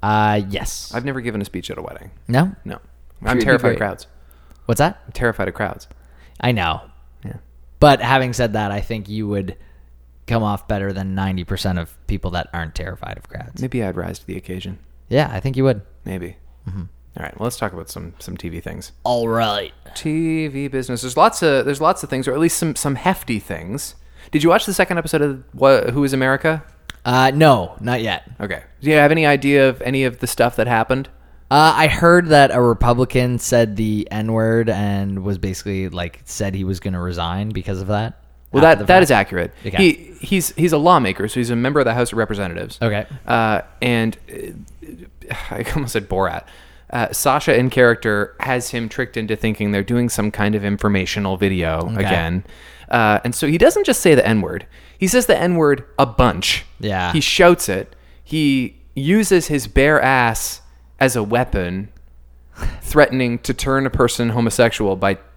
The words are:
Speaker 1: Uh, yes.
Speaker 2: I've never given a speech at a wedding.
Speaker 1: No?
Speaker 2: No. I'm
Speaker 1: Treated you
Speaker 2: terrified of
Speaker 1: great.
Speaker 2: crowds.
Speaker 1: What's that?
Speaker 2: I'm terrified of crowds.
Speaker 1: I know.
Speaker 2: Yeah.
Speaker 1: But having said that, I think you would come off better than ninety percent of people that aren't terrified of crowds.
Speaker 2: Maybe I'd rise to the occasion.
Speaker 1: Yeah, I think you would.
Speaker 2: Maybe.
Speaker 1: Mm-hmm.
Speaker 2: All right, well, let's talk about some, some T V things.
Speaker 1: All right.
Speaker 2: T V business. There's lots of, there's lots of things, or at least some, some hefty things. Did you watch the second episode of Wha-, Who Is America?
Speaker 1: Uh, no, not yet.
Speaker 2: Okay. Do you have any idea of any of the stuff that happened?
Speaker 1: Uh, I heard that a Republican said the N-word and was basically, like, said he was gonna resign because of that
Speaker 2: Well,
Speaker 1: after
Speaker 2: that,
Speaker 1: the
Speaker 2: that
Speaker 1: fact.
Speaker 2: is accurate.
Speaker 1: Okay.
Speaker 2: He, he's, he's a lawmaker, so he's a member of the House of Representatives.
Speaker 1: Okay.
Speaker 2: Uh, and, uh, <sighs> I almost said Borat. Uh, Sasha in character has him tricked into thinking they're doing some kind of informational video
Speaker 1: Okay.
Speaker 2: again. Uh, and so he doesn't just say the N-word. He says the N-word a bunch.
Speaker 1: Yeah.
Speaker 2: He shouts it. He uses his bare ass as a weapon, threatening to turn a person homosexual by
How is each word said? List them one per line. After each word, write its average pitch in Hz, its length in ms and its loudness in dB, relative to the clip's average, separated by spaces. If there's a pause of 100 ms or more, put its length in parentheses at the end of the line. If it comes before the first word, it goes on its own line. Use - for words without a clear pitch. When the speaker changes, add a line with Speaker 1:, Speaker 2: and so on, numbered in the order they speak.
Speaker 1:
Uh, 107 480 2
yes. - 440 -8
Speaker 2:
I've 120 120 -6
never 135 160 -6
given 110 200 -6
a 101 40 -6
speech - 240 -12
at - 80 -10
a - 40 -12
wedding. - 280 -14 (180)
Speaker 1:
No? 160 360 2
Speaker 2:
No. 104 120 -12 (460)
I'm 104 120 -4
Speaker 1:
Treated - 60 2
you 117 60 0
Speaker 2:
terrified 131 100 6
of 117 60 2 (100)
Speaker 1:
great. - 60 -2
Speaker 2:
crowds. 98 300 -6 (580)
Speaker 1:
What's - 140 -2
that? 170 260 0
Speaker 2:
I'm - 60 -20
terrified 113 360 -2
of 92 60 -6
crowds. - 340 -8 (520)
Speaker 1:
I 127 120 0
know. 87 300 -2 (440)
Speaker 2:
Yeah. - 120 -12 (420)
Speaker 1:
But 143 220 6
having 127 320 0
said 113 200 -2
that, 107 180 -2
I 101 100 -4
think 104 280 -8
you 107 180 -6
would 98 300 -4 (680)
come 117 160 0
off 104 240 -4
better 98 260 -4
than 95 220 -6
ninety 95 280 -2
percent 92 360 -4
of 82 160 -10 (120)
people 92 240 -4
that 87 220 -6
aren't 82 220 -8
terrified - 420 -10
of - 100 -20
crowds. - 340 -14
Speaker 2:
Maybe 127 220 -4
I'd 92 140 -4
rise 87 220 -8
to - 80 -20
the 95 100 -10
occasion. 92 420 -12 (300)
Speaker 1:
Yeah, 139 220 0
I 104 80 -6
think 120 180 -6
you 131 80 0
would. 113 160 0 (240)
Speaker 2:
Maybe. 87 320 -10 (320)
Speaker 1:
Mm-hmm. 92 140 -10 (340)
Speaker 2:
All - 60 -10
right, - 140 -12
well, 104 80 -8
let's 120 120 -6
talk 98 160 -6
about 82 160 -14
some, 87 300 -14
some 90 180 -14
T 87 120 -12
V 82 120 -10
things. 82 300 -14 (120)
Speaker 1:
All 120 240 -2
right. 107 460 -2 (220)
Speaker 2:
T 160 520 -4
V 139 200 -8
business. 127 340 -6
There's 123 160 -6
lots 202 240 2
of, 135 240 2
there's 143 160 -4
lots 170 220 0
of - 60 -12
things, 131 180 -4
or 131 60 -2
at 139 60 -2
least 160 180 2
some, 156 180 -2
some 139 200 -4
hefty 127 440 -2
things. 92 560 -10 (360)
Did 147 120 0
you 170 60 6
watch 214 160 4
the 202 80 -4
second 180 240 0
episode 160 240 -2
of 139 220 -2 (100)
Wha-, 135 380 4
Who 143 120 0
Is 135 100 0
America? 135 500 0 (400)
Speaker 1:
Uh, 131 300 4
no, 139 480 4
not 120 200 -4
yet. 104 220 -4 (160)
Speaker 2:
Okay. 95 240 -8 (180)
Do 139 80 -2
you 156 80 6
have 147 140 6
any 160 140 2
idea 139 440 4
of 123 120 -6
any 135 220 -2
of 120 160 -2
the 120 80 -6
stuff 120 300 0
that 113 100 0
happened? 123 420 0 (400)
Speaker 1:
Uh, 151 260 8
I 156 120 4
heard 175 400 6
that 143 240 8
a 123 100 2
Republican 123 800 2
said 117 360 2
the 107 360 -2
N-word 113 580 0
and 98 540 -2
was 101 140 -2
basically, 95 520 -6
like, 87 360 -10
said 98 300 -6
he 95 80 -4
was 92 160 -4
gonna 90 220 -6
resign 87 480 -4
because 98 320 -6
of 92 60 -8
that 104 360 -4 (300)
Speaker 2:
Well, 139 100 4
Speaker 1:
after 160 120 8
Speaker 2:
that, - 40 -6
Speaker 1:
the 104 60 -4
Speaker 2:
that 180 140 6
Speaker 1:
fact. 185 40 6
Speaker 2:
is 143 80 2
accurate. 98 420 0 (120)
Speaker 1:
Okay. 107 120 -6
Speaker 2:
He, - 360 2 (120)
he's, 190 300 -2
he's 165 160 2
a 160 60 2
lawmaker, 135 500 2
so 127 140 -6
he's 117 80 -2
a 120 80 0
member 135 240 0
of 127 40 2
the 113 80 0
House 120 200 0
of 113 60 -2
Representatives. 101 640 -4
Speaker 1:
Okay. 107 240 -2 (220)
Speaker 2:
Uh, 113 340 2 (200)
and, 113 360 0 (140)
uh, - 1040 -16
<sighs> - 160 -12
I 117 120 -6 (120)
almost 139 180 -4
said 101 140 -4
Borat. 92 380 -2 (440)
Uh, 120 220 -4
Sasha 143 460 0
in 127 120 2
character 113 720 2
has 127 280 -4
him 117 200 -6
tricked - 280 -6
into 110 180 -4
thinking 107 360 -2
they're 101 120 0
doing 120 260 0
some 104 220 -2
kind 104 240 0
of 101 80 -2
informational 101 720 -2
video 87 420 0 (120)
Speaker 1:
Okay. 113 40 -4 (100)
Speaker 2:
again. 90 380 -2 (460)
Uh, 110 340 4
and 123 100 -4
so - 140 -2
he 156 100 2
doesn't 339 280 4
just - 160 0
say 170 140 6
the 123 120 6
N-word. - 380 0 (320)
He 190 100 -2
says 240 180 2
the - 120 4
N-word 160 460 2 (140)
a 135 80 4
bunch. 110 600 0 (140)
Speaker 1:
Yeah. 92 340 -4
Speaker 2:
He 156 80 0
shouts 175 480 4
it. 98 260 -6 (280)
He 139 520 0 (200)
uses 180 520 2
his 143 200 -2
bare 147 340 4
ass 127 600 0 (380)
as 131 160 2
a 113 80 0
weapon, 104 680 -2 (920)
threatening 127 580 2
to - 140 -4
turn 135 320 0
a 131 40 0
person 123 400 2
homosexual 113 640 2
by 95 220 0 (200)